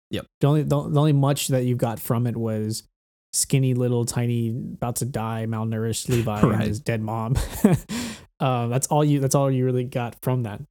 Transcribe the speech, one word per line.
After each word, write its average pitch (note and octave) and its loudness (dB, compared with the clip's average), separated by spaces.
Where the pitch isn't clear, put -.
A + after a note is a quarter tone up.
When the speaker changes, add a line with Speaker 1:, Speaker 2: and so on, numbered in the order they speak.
Speaker 1:
Yep. G2 -6
Speaker 2:
The C#3+ 2
only, D3 2
the, C#3+ 0
the D3+ 2
only D3+ 6
much C#3 2
that B2+ 2
you B2 2
got A#2+ -2
from A#2+ 0
it A2+ -4
was A2 -2
skinny C3+ 2
little B2 2
tiny, A#2 -2
about A#2+ -6
to B2+ -4
die, A2+ -4
malnourished A2 -2
Levi A2+ 0
Speaker 1:
<laughs> - 2
Right. G#2+ 4
Speaker 2:
and A2 0
his G#2+ -2
dead A#2 -2
mom. A2 -2
<laughs> F#3+ 6
Uh, B2 0
that's B2 0
all D3+ 2
you, D3 4
that's C3+ 2
all C#3 4
you B2+ 2
really B2+ 0
got B2 -4
from B2+ 0
that. G#2 -8